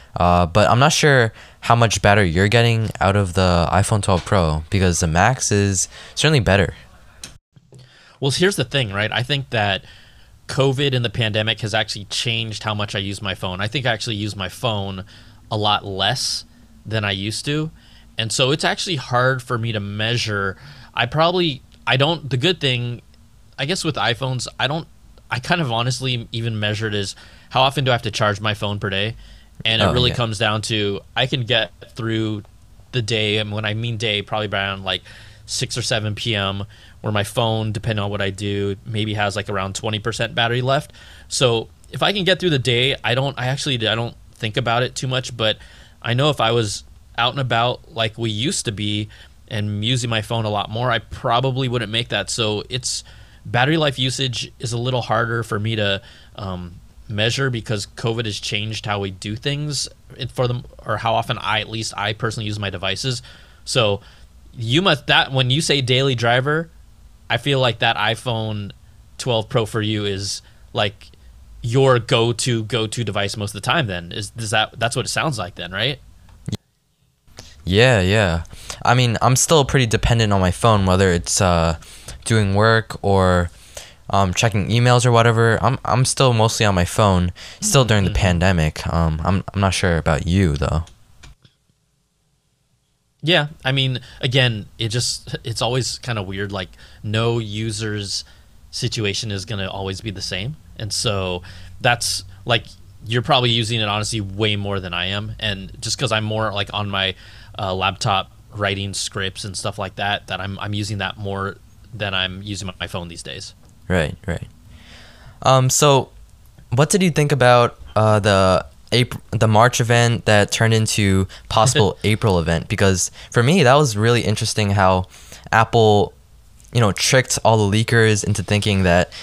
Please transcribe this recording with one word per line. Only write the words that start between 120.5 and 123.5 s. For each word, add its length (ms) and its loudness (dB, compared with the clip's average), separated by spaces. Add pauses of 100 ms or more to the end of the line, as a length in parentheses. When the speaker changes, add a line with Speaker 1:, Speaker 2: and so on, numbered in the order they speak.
Speaker 1:
turned 220 2
into 540 2 (220)
possible 500 4
Speaker 2:
<laughs> 40 -6
Speaker 1:
April 360 2
event? 300 0
Because 420 2 (200)
for 120 4
me, 200 4